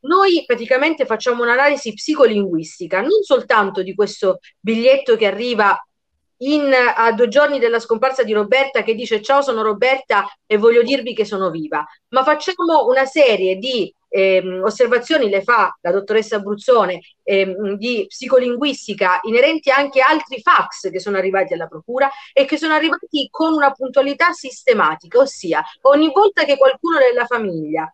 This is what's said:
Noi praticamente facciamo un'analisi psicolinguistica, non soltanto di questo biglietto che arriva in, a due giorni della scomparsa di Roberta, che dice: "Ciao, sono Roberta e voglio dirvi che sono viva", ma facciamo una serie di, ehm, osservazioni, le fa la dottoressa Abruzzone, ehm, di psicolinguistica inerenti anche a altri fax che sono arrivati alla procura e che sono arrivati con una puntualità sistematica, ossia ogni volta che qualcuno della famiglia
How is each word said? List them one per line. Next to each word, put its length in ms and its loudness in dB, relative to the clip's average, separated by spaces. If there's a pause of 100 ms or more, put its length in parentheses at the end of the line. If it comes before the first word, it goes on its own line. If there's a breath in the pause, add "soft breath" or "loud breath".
Noi 440 2
praticamente 600 0
facciamo 360 -2
un'analisi 520 0
psicolinguistica, 1040 -2
non 220 0
soltanto 600 0
di 120 -10
questo 460 -2 (200 soft breath)
biglietto 560 2
che 80 0
arriva 580 0 (560)
in, 360 0
a 380 2
due 160 2
giorni 320 2
della 180 0
scomparsa 460 -2
di 80 -4
Roberta, 500 0
che 120 -2
dice: 280 -4
"Ciao, 180 2
sono 220 -2
Roberta 640 0 (180 loud breath)
e 140 0
voglio 240 4
dirvi 320 -2
che 100 -2
sono 240 -4
viva", 380 -6 (220 loud breath)
ma 160 0
facciamo 640 0
una 180 2
serie 500 2
di, 340 -4 (180)
ehm, 560 0
osservazioni, 680 0
le 120 -2
fa 380 2
la 120 -2
dottoressa 440 -2
Abruzzone, 640 0 (220 soft breath)
ehm, 540 -2
di 320 -4
psicolinguistica 1120 0
inerenti 480 0
anche 300 2
a 80 4
altri 340 -2
fax 480 0
che 80 -6
sono 200 -4
arrivati 360 -2
alla 140 -8
procura 420 -4 (220 loud breath)
e 120 2
che 140 -4
sono 160 -2
arrivati 560 -2
con 220 -2
una 180 2
puntualità 640 -2
sistematica, 880 -2
ossia 420 -2 (200 loud breath)
ogni 300 4
volta 300 2
che 160 0
qualcuno 400 2
della 280 2
famiglia 680 -6